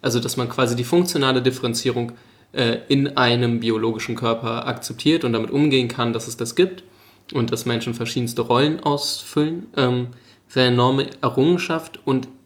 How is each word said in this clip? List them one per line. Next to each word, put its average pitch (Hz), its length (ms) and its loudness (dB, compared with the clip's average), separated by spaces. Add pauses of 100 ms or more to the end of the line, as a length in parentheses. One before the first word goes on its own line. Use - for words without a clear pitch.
also, 120 160 0
dass 117 180 -4
man 120 120 -2
quasi 120 260 0
die 120 80 -2
funktionale 139 580 2
Differenzierung, 120 720 -2 (400)
äh, 117 280 0 (100)
in 139 280 2
einem 120 440 2
biologischen 113 540 0
Körper 117 520 -2
akzeptiert 135 560 0
und 120 100 2
damit 113 180 -2
umgehen 135 360 4
kann, 120 240 -2
dass 113 160 -4
es 117 100 -10
das 117 180 -6
gibt 185 280 2 (500)
und 117 200 0
dass 110 120 -6
Menschen 117 280 -2
verschiedenste 117 480 -4
Rollen 131 420 2
ausfüllen, 151 840 -2 (100)
ähm, 123 300 0 (420)
ist - 80 -4
eine 127 160 4
enorme 131 320 2 (160)
Errungenschaft 160 840 0
und 131 240 -2 (180)